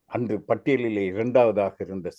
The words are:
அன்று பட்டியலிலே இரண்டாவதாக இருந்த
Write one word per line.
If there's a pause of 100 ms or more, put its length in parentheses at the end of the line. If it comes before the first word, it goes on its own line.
அன்று
பட்டியலிலே
இரண்டாவதாக
இருந்த